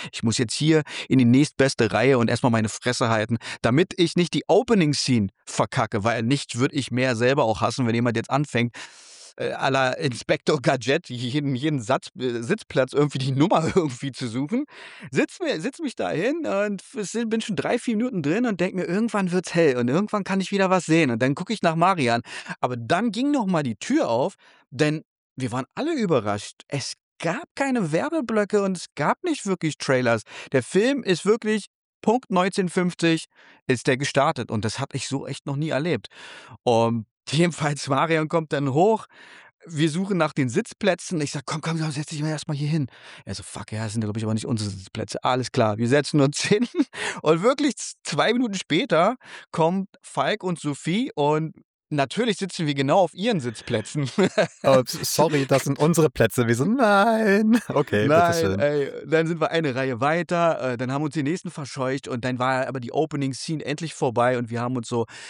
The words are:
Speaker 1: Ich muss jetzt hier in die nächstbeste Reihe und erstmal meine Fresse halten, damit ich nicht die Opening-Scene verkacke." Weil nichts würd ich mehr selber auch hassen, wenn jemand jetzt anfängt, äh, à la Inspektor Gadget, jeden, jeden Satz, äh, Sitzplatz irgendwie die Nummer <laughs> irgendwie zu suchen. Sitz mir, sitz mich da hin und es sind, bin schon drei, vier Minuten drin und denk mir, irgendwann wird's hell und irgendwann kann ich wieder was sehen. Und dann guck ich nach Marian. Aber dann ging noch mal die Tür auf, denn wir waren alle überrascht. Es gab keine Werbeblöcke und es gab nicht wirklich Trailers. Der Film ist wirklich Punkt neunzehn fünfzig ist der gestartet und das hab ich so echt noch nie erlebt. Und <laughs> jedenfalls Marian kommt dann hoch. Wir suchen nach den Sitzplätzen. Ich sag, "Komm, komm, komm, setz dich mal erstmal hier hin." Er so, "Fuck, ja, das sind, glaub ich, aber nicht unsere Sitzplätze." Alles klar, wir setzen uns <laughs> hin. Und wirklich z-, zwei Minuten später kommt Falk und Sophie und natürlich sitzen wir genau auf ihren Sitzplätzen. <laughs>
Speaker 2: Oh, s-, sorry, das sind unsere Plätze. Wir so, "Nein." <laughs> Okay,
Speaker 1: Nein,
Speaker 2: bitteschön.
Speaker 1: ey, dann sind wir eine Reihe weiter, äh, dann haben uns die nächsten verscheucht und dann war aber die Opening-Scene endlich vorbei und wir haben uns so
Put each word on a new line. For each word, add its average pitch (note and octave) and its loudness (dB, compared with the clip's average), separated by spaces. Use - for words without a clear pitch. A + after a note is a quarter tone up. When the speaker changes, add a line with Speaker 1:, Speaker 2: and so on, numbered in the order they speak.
Speaker 1:
Ich - -8
muss A2+ 0
jetzt A#2 -2
hier D#3 4
in C3 4
die B2+ 6
nächstbeste B2+ 4
Reihe B2+ 4
und A#2 2
erstmal A#2+ 2
meine A2 2
Fresse - -2
halten, A2+ 0
damit C3+ 2
ich E3 0
nicht F3 2
die D#3+ -2
Opening-Scene D3+ 4
verkacke." A2+ -2
Weil A#2 0
nichts B2 -2
würd C3+ 0
ich C3 -4
mehr B2 0
selber B2+ 2
auch G#2+ 0
hassen, A#2 0
wenn A2+ 2
jemand A#2 0
jetzt A2+ -4
anfängt, B2 0
äh, C3 -4
à - -2
la C3 2
Inspektor D3+ -2
Gadget, C3+ 0
jeden, B2+ -2
jeden C#3+ -2
Satz, A#2 -2
äh, A#2+ -2
Sitzplatz C3 -2
irgendwie C#3+ 2
die C3+ -2
Nummer D#3+ 2
<laughs> - -2
irgendwie C#3 -2
zu B2+ -8
suchen. D3 -4
Sitz G3+ -2
mir, C#4+ -2
sitz A#3 -8
mich C#4+ -6
da F#3 -4
hin C#4+ -2
und G3+ -2
es - -8
sind, A3+ -4
bin A3 0
schon G3+ -6
drei, A#3 -2
vier A3+ -2
Minuten A3 -2
drin F#3+ 0
und G3+ -2
denk F#3 -2
mir, F3+ -4
irgendwann G3 -2
wird's F3+ -4
hell D3+ 4
und A#2+ 2
irgendwann G3 0
kann F#3+ -2
ich F#3 -4
wieder F#3+ 2
was F#3 2
sehen. D#3+ 4
Und A#2 0
dann C3+ 2
guck - -8
ich G#3+ -4
nach E3 2
Marian. D#3+ 2
Aber B2 -2
dann E3+ -2
ging B3+ -2
noch C4 0
mal E3+ 0
die A#2 -4
Tür B3+ 0
auf, B2+ 0
denn D3+ 0
wir B2+ -4
waren B2+ -4
alle D#4 -4
überrascht. A#2+ -2
Es - -6
gab C4 -4
keine B3 0
Werbeblöcke G#3+ 0
und F#3+ -2
es - -12
gab F3 0
nicht D#4+ -2
wirklich F3+ -2
Trailers. A#2+ 2
Der B2+ 2
Film A#3+ 2
ist F#3 0
wirklich G#3+ 0
Punkt A#3 0
neunzehn F#3 2
fünfzig E3 0
ist B2+ -2
der C3 4
gestartet C#3 0
und G#2+ -2
das G#2+ -4
hab C3+ -6
ich C3 -6
so C3+ -6
echt - -12
noch C#3 -4
nie D#3 -2
erlebt. C3+ -2
Und A#2 2
<laughs> - -16
jedenfalls D3 0
Marian D#3 0
kommt D#3+ -2
dann C#3 0
hoch. G3+ 2
Wir D#3+ 0
suchen F#3+ -2
nach D#3 0
den C3 0
Sitzplätzen. F3 -2
Ich D#3 -4
sag, C#3+ -8
"Komm, D3+ -6
komm, D#3+ -4
komm, D#3 -2
setz D3 -6
dich D3 -8
mal D#3 -2
erstmal D3+ -6
hier D3 -2
hin." D#3 0
Er F#2+ -8
so, G2 -10
"Fuck, - -14
ja, A2 -6
das G#2 -6
sind, A#2 -2
glaub G#2 -4
ich, A2+ -4
aber A2 -2
nicht A2 -2
unsere G#2+ -2
Sitzplätze." F#2+ -8
Alles B2+ -2
klar, G#2+ 2
wir A#2 -2
setzen C#3+ 2
uns C#3+ 2
<laughs> - -
hin. G#3+ 2
Und E3 2
wirklich C4+ 2
z-, - -12
zwei D#3 0
Minuten A#3+ 0
später F#3 2
kommt F#3 0
Falk D#3+ -4
und F3 -2
Sophie E3 -2
und D3+ 0
natürlich F#3+ 0
sitzen F3+ -4
wir D3 0
genau C#3 2
auf E3+ 2
ihren F#3+ -2
Sitzplätzen. A#2+ -4
<laughs> G#3 2
Speaker 2:
Oh, C3 6
s-, - -6
sorry, D3 2
das C3+ 2
sind C#3 -2
unsere D#3 4
Plätze. A#2 2
Wir A#2 2
so, B2 0
"Nein." A3 4
<laughs> - -8
Okay, A#2+ 2
Speaker 1:
Nein, D3 6
Speaker 2:
bitteschön. E3 4
Speaker 1:
ey, D3 0
dann D#3+ 2
sind D#3+ -4
wir D#3 0
eine D#3 0
Reihe C3 -2
weiter, D#3+ 2
äh, A#2+ -4
dann B2+ -4
haben C#3+ -2
uns D3 -4
die D#3 -2
nächsten E3+ -4
verscheucht C3+ -6
und B2 -4
dann B2+ -2
war C3 0
aber C3 -8
die A#2 -10
Opening-Scene C#3+ -2
endlich D3 -6
vorbei B2 2
und A#2 -6
wir A#2 -4
haben B2 -4
uns A#2 -6
so A#2 -2